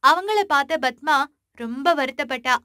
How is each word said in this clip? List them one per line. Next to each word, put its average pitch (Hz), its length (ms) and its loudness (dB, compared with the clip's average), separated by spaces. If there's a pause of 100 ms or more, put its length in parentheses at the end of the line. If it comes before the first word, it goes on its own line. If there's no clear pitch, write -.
அவங்கள 392 340 2
பார்த்த 302 400 0
பத்மா 269 420 0 (280)
ரொம்ப 262 440 -2
வருத்தப்பட்டா. 262 680 -4